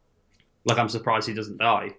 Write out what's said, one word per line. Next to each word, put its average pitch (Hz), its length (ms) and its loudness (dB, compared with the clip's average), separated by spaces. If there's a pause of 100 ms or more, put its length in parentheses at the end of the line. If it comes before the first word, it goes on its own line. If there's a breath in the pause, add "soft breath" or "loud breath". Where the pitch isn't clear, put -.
(640)
Like, 117 120 4
I'm 113 120 2
surprised 113 380 -2
he 113 60 -6
doesn't 104 260 -10
die 101 400 2